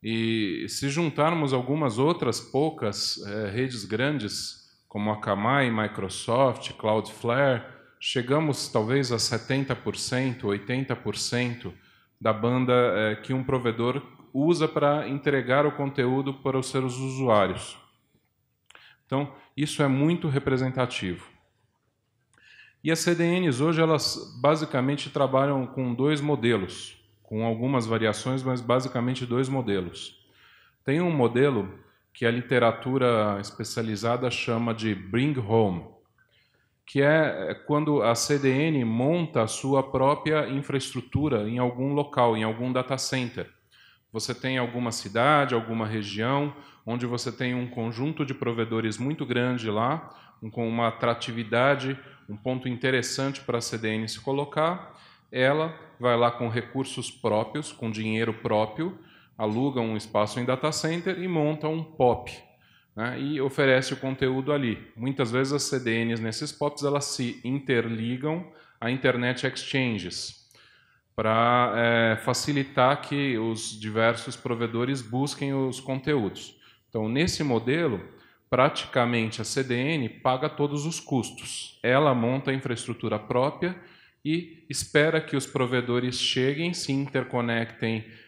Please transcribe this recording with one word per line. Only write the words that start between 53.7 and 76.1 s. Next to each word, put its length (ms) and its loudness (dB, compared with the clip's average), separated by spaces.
D 180 -2
N 140 -4
se 100 -10
colocar. 800 -2
Ela 480 2
vai 160 4
lá 140 4
com 180 -4
recursos 640 -4
próprios, 600 -2
com 200 -6
dinheiro 420 -2
próprio, 640 -2
aluga 440 0
um 140 -2
espaço 460 -2
em 40 -2
data 280 0
center 480 -2
e 80 -4
monta 400 0
um 160 -4
pop, 480 2
né, 240 -4
e 200 -2
oferece 520 4
o 60 -6
conteúdo 540 0
ali. 440 -2
Muitas 340 -2
vezes 220 2
as 120 0
C 140 -2
D 280 0
Ns 120 -2
nesses 320 -4
pops, 320 -4
elas 220 0
se 400 -6
interligam 1080 -2
a 100 -2
internet 560 0
exchanges, 1040 -4
pra, 640 4
é, 480 4
facilitar 800 2
que 340 -2
os 420 -4
diversos 580 0
provedores 640 -2
busquem 500 -2
os 280 -2
conteúdos. 760 -4